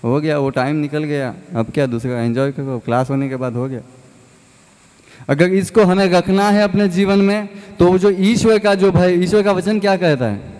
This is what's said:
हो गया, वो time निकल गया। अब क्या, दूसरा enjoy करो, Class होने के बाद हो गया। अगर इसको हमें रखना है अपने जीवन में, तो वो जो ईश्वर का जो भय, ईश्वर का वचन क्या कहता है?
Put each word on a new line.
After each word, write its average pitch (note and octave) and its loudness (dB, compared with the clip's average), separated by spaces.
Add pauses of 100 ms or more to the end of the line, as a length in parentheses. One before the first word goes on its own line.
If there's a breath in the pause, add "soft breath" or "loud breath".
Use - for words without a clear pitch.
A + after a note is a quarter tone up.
हो B2+ 0
गया, D3+ -2
वो C3+ -2
time C3+ -2
निकल D3 -4
गया। C#3 -6 (200)
अब A2+ -4
क्या, C#3+ -2
दूसरा A#2+ -4
enjoy B2 -2
करो, C3+ -6
Class B2 -2
होने C#3 -2
के C3 -8
बाद B2+ -6
हो B2 -6
गया। B2+ -8 (1500 loud breath)
अगर D#3+ 2
इसको G3 2
हमें F#3 2
रखना F#3+ 2
है G#3 4
अपने G3+ 0
जीवन G3 2
में, G3+ 0 (300 loud breath)
तो F3+ 6
वो F#3 2
जो G3+ 4
ईश्वर G#3+ 2
का G#3 2
जो F#3+ 2
भय, F3+ 2
ईश्वर F3+ 2
का G3+ 2
वचन F#3+ -2
क्या G3 0
कहता D3+ 0
है? G2+ -4 (200)